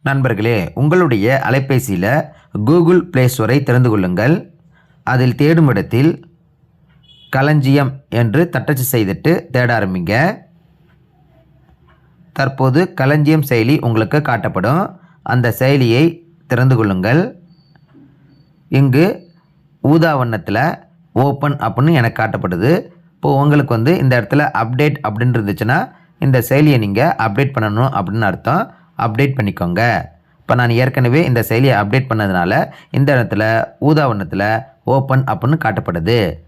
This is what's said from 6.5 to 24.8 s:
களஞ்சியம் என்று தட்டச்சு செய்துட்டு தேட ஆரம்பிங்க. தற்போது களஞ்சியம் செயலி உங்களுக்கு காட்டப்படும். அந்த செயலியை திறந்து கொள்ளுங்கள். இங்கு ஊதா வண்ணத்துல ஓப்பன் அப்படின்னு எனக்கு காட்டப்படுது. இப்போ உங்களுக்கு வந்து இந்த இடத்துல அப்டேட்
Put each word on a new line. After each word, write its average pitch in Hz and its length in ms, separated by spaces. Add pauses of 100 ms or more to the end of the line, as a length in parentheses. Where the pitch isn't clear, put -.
களஞ்சியம் 135 800
என்று 117 420
தட்டச்சு 127 400
செய்துட்டு 113 540
தேட 120 340
ஆரம்பிங்க. 101 580 (2000)
தற்போது 135 600
களஞ்சியம் 147 560
செயலி 123 300
உங்களுக்கு 110 380
காட்டப்படும். 120 760 (280)
அந்த 120 360
செயலியை 135 600 (280)
திறந்து 131 280
கொள்ளுங்கள். 110 640 (1300)
இங்கு 139 600 (540)
ஊதா 151 420
வண்ணத்துல 113 540 (340)
ஓப்பன் 139 420
அப்படின்னு 127 380
எனக்கு 113 300
காட்டப்படுது. 101 600 (320)
இப்போ 139 240
உங்களுக்கு 147 340
வந்து 120 240
இந்த 127 240
இடத்துல 104 120
அப்டேட் 135 640 (120)